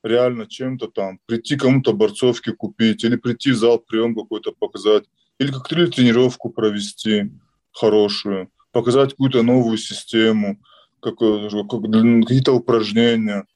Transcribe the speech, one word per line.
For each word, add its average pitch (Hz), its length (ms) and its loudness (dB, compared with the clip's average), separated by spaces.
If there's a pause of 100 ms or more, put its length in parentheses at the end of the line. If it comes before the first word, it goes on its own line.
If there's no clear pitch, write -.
реально 120 440 0
чем-то 131 400 -10
там, 98 380 -8
прийти 117 320 -4
кому-то 131 340 2
борцовки 110 600 0
купить, 110 520 -2
или 120 140 0
прийти 120 340 -4
в 117 60 0
зал 117 220 2
прием 113 360 -4
какой-то 107 420 -8
показать, 143 460 0 (360)
или 139 120 -4
как-то 160 360 -2
тренировку 123 640 2
провести 104 800 -4 (420)
хорошую, 104 760 0 (220)
показать 123 400 2
какую-то 131 320 0
новую 117 340 2
систему, 107 840 -2 (400)
какое-, 107 480 -2
как-, 104 320 -6 (440)
какие-то 131 280 2
упражнения. 113 920 0 (100)